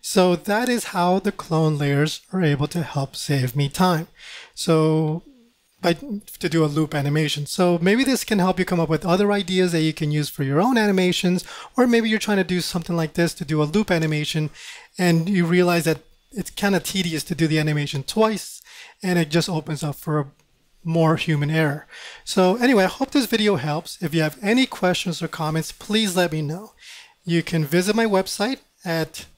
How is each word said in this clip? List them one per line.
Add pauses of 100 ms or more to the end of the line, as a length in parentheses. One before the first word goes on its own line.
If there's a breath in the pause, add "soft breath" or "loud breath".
So
that
is
how
the
clone
layers (100)
are
able
to
help
save
me
time. (460 loud breath)
So (580)
by,
to
do
a
loop
animation.
So
maybe
this
can
help
you
come
up
with
other
ideas
that
you
can
use
for
your
own
animations, (320 loud breath)
or
maybe
you're
trying
to
do
something
like
this
to
do
a
loop
animation, (480 loud breath)
and
you
realize
that (320)
it's
kinda
tedious
to
do
the
animation
twice, (420 loud breath)
and
it
just
opens
up
for
a (580)
more
human
error. (400 loud breath)
So
anyway,
I
hope
this
video
helps.
If
you
have
any
questions
or
comments,
please
let
me
know. (520 loud breath)
You
can
visit
my
website (260)
at (140)